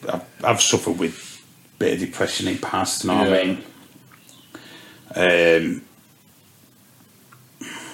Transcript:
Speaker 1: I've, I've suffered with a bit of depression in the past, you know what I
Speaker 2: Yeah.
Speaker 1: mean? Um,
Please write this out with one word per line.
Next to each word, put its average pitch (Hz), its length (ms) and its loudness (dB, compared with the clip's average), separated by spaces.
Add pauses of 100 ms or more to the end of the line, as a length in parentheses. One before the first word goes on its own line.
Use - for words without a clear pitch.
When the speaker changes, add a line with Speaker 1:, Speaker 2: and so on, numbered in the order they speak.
(120)
Speaker 1:
I've, - 100 -4 (220)
I've 113 180 2
suffered - 360 2
with - 420 -6 (360)
a - 40 -6
bit 85 140 2
of 90 60 -4
depression 95 480 -4
in 92 80 -2
the - 60 -6
past, - 420 -4
you 92 80 0
know 90 60 2
what 92 160 4
I 95 80 4
Speaker 2:
Yeah. - 40 2
Speaker 1:
mean? 92 180 -4 (1500)
Um, 85 680 4 (2000)